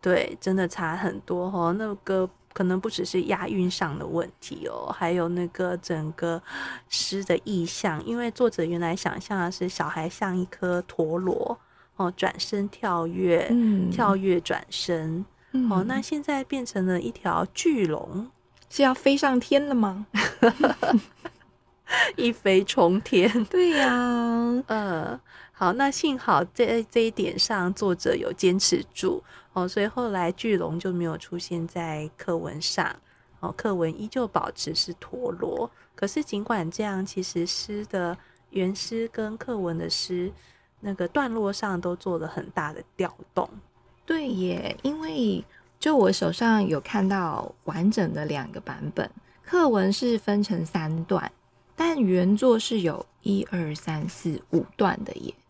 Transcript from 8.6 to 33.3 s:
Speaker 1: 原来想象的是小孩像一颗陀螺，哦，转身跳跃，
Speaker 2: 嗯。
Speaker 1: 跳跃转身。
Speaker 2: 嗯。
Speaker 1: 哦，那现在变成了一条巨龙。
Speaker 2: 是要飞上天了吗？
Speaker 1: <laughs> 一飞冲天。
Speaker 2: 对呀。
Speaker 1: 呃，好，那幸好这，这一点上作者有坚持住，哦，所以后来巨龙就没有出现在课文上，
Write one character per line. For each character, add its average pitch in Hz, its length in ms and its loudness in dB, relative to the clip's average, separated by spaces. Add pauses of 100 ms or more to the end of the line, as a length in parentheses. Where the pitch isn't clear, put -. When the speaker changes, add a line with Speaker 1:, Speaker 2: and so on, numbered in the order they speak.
Speaker 1:
原 170 160 0
来 170 160 0
想 - 240 -4
象 196 220 -4
的 175 100 0
是 180 160 -4
小 156 220 -4
孩 160 180 -4
像 185 280 -4
一 180 100 0
颗 180 380 -2
陀 160 340 -2
螺， 185 420 -2 (380)
哦， 180 180 0
转 185 240 0
身 202 300 -2
跳 175 360 -2
跃， 175 460 2
Speaker 2:
嗯。 214 400 4
Speaker 1:
跳 202 240 4
跃 190 240 2
转 - 300 -4
身。 165 560 -2 (260)
Speaker 2:
嗯。 254 180 2
Speaker 1:
哦， 190 160 4
那 262 160 -2
现 294 220 -4
在 269 220 -2
变 262 200 -4
成 190 200 -2
了 180 160 2
一 - 100 -4
条 170 420 0
巨 262 320 2
龙。 185 460 -4 (380)
Speaker 2:
是 - 120 0
要 262 120 6
飞 277 240 4
上 269 200 4
天 277 300 2
了 277 80 0
吗？ 208 320 0 (1080)
Speaker 1:
<laughs> - 1000 -4
一 240 160 2
飞 196 320 6
冲 190 380 4
天。 214 440 4
Speaker 2:
对 359 260 4
呀。 277 180 4 (800)
Speaker 1:
呃， 208 520 -2 (320)
好， 185 220 2
那 277 180 2
幸 277 260 0
好 170 260 4
这， 226 400 0
这 233 180 2
一 226 100 2
点 - 260 -2
上 190 360 0
作 190 200 2
者 - 220 2
有 - 160 -2
坚 185 280 4
持 - 340 2
住， - 300 -2 (300)
哦， 180 140 -2
所 202 140 -2
以 202 60 2
后 240 220 -4
来 180 240 0
巨 214 220 0
龙 170 240 -2
就 185 140 -2
没 175 100 0
有 160 140 -4
出 - 200 -10
现 170 300 -6
在 156 480 -6
课 170 220 -4
文 156 240 -6
上， - 340 -2 (440)